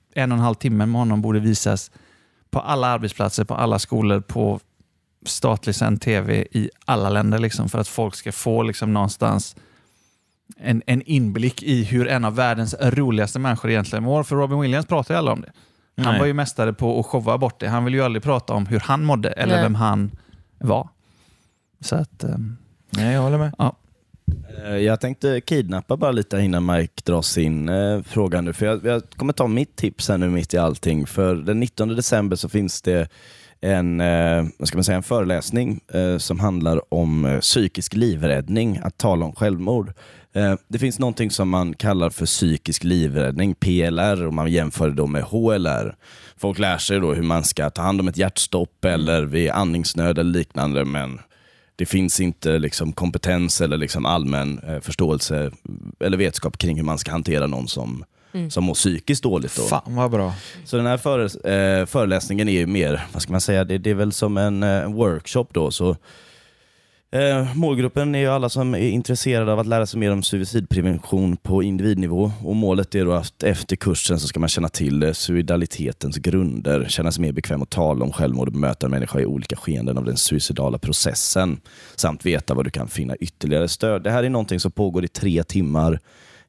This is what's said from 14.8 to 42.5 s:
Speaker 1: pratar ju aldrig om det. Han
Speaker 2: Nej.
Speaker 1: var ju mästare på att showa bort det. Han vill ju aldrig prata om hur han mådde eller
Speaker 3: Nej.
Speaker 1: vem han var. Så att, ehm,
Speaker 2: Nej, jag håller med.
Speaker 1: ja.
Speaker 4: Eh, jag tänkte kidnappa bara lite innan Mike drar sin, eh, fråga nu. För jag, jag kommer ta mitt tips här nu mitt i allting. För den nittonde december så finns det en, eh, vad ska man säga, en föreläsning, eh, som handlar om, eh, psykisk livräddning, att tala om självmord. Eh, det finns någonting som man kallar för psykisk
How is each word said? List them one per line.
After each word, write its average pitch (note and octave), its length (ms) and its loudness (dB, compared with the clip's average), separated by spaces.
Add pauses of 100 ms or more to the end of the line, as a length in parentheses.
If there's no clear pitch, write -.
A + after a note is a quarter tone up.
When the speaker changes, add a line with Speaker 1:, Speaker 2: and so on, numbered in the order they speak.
Speaker 1:
pratar D#3+ 280 0
ju E3 40 2
aldrig C#3 140 2
om - 80 -4
det. - 120 -16 (500)
Han A#2+ 100 4
Speaker 2:
Nej. G#2 80 4
Speaker 1:
var C#3+ 60 4
ju C#3+ 60 2
mästare B2 400 0
på A#2 280 0
att A2 60 0
showa A#2 320 0
bort C3 220 -2
det. G#2 80 -4
Han A#2+ 160 0
vill B2+ 100 0
ju C3+ 80 2
aldrig A2+ 200 0
prata C3 300 0
om G2+ 140 0
hur G#2+ 140 0
han D3+ 240 0
mådde B2+ 260 2
eller B2 240 0
Speaker 3:
Nej. F3 80 4
Speaker 1:
vem A2 120 2
han G#2 360 2 (480)
var. B2 300 0 (920)
Så - 160 -2
att, - 280 -4
ehm, A2+ 320 -4 (340)
Speaker 2:
Nej, G#2+ 240 0
jag C3+ 80 2
håller C#3+ 160 2
med. D3+ 200 -2
Speaker 1:
ja. - 180 0 (880)
Speaker 4:
Eh, G#2 120 -2
jag A2 240 4
tänkte C3 400 0
kidnappa A2 560 0
bara C#3+ 160 2
lite G2+ 260 0
innan F2+ 280 2
Mike E2+ 260 2 (120)
drar E2+ 180 2
sin, D#2 460 0
eh, G2+ 340 0
fråga F2+ 380 0
nu. E2+ 120 -4
För G#2+ 140 -2
jag, G#2+ 200 -2
jag A#2+ 160 0 (140)
kommer C#3 160 -2
ta C3 140 0
mitt A#2 300 0
tips - 320 -4
här G2 100 2
nu F2+ 120 2
mitt E2+ 240 -2
i F2 40 4
allting. D#2 480 0
För F#2 280 0
den F#2+ 260 -2
nittonde A2+ 340 -2
december G#2+ 420 0
så - 120 -6
finns G2+ 340 -2
det F2 260 2 (520)
en, F2 400 2
eh, E2+ 440 4 (140)
vad - 100 -2
ska D#2+ 80 -4
man F2+ 80 2
säga, F#2+ 120 2
en F#2 60 -2
föreläsning, G2+ 800 0 (140)
eh, F2+ 240 2
som F2 220 -2
handlar E2+ 540 2
om, D#2 300 2
eh, C2+ 160 2
psykisk - 540 0
livräddning, F#2 880 0
att - 160 -6
tala F2 280 2
om D2+ 60 -8
självmord. G2 600 -2 (400)
Eh, G2 220 2 (140)
det A2 100 -4
finns B2 200 0
någonting A#2 320 0
som F#2 180 0
man F2+ 260 0
kallar F#2 360 0
för - 160 -4
psykisk D#2+ 580 0